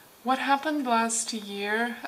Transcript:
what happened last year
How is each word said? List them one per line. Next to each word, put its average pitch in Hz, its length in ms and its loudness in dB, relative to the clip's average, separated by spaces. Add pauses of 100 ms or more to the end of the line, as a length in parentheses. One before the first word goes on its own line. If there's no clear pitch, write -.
(240)
what 254 160 2
happened 277 460 0
last 233 480 2
year 208 640 -2 (100)